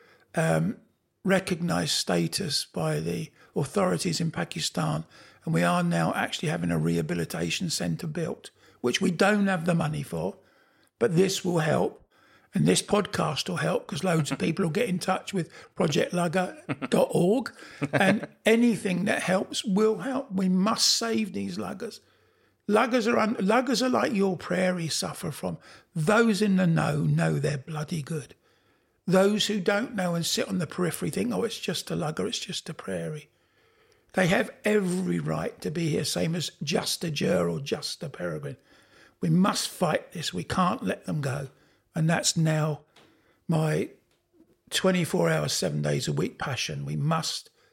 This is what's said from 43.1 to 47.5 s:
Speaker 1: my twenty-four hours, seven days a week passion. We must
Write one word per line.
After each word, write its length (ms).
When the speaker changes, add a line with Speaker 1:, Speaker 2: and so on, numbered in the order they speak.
Speaker 1:
my 420
twenty-four 600
hours, 240
seven 280
days 260
a 60
week 260
passion. 460
We 100
must 540